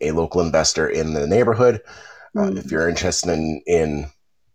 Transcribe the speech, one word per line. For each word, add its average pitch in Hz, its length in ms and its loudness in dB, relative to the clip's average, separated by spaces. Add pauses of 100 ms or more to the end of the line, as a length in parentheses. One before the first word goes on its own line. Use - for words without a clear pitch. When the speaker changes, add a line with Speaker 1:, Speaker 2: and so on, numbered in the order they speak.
Speaker 1:
a 76 120 -2
local 82 280 0
investor 80 480 0
in 78 260 -2
the 73 120 -2
neighborhood. 117 540 2 (540)
Uh, 202 140 0
Speaker 2:
Mm. 190 160 -4
Speaker 1:
if - 80 -8
you're 82 160 0
interested 87 420 -2
in, 80 360 -2
in 78 400 0 (480)